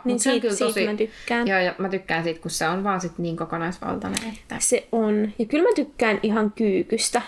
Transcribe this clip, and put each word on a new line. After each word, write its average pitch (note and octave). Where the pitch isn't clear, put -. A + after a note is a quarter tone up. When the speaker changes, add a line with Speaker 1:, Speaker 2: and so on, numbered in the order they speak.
Speaker 1:
Niin B3
Speaker 2:
mut A#3
se C4
on C4
Speaker 1:
siitä, A3+
Speaker 2:
kyllä G#3+
Speaker 1:
siitä A#3
Speaker 2:
tosi G#3
Speaker 1:
mä G#3
tykkään. A3
Speaker 2:
Joo, F#3+
ja F3+
mä F#3+
tykkään F3+
siitä, E3
kun E3+
se D#3+
on F#3
vaan F#3+
sit E3+
niin E3+
kokonaisvaltainen, F3
että -
Speaker 1:
Se -
on. G#3+
Ja A#3
kyllä D#4
mä A4
tykkään A3
ihan G#3+
kyykystä. G#3+